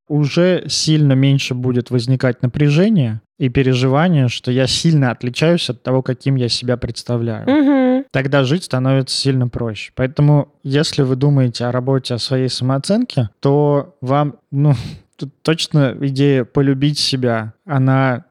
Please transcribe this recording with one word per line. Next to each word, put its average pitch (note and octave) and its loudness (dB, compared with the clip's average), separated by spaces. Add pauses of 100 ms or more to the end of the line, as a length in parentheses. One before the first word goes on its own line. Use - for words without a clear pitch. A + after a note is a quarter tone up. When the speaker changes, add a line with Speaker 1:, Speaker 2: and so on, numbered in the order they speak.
Speaker 1:
Уже D#3 0
сильно D3+ 2
меньше C3+ 2
будет B2 -2
возникать B2 -2
напряжение D3 2 (200)
и C3+ 0
переживание, C3 2
что - -4
я B2+ 2
сильно D3 2
отличаюсь D#3 -2
от A2+ -10
того, B2+ 0
каким C3+ -2
я B2 0
себя B2 -4
представляю. A#2 -6
Speaker 2:
Мгм. C4+ 2
Speaker 1:
Тогда C3+ 0
жить D3 -2
становится C3 0
сильно C3 0
проще. A2+ -8
Поэтому, C#3+ 2 (140)
если D3 0
вы C3 0
думаете B2+ 0
о A#2+ -4
работе, B2+ -2
о A#2 -4
своей C3 -2
самооценке, C3+ -2 (100)
то C#3+ 2
вам, C#3 0 (160)
ну, C#3+ 2
<laughs> - -10
тут C#3 -10 (120)
точно D#3 0
идея C#3 2
полюбить C#3 0
себя, A#2 -2 (120)
она C3+ 0